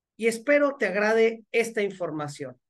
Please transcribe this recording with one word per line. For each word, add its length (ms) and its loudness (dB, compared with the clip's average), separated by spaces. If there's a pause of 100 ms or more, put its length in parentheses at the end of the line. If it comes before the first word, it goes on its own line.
(180)
y 80 -4
espero 500 2
te 120 -2
agrade 640 2
esta 320 -2
información. 760 -8 (100)